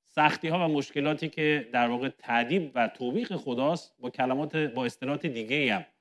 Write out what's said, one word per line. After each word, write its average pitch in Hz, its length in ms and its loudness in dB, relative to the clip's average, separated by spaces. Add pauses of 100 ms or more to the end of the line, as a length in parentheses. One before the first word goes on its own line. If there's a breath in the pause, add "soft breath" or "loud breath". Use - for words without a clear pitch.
سختی‌ها 160 680 2
و - 20 2
مشکلاتی 151 580 0
که 151 420 0
در 123 160 4
واقع 120 220 -2
تأدیب 127 640 0
و 117 120 4
توبیخ 143 480 -4
خداست، 143 640 -2
با 123 100 -8
کلمات، 135 460 0
با 131 300 0
اصطلاحات 143 400 -4
دیگه‌ای 123 440 0
هم 92 160 0 (160)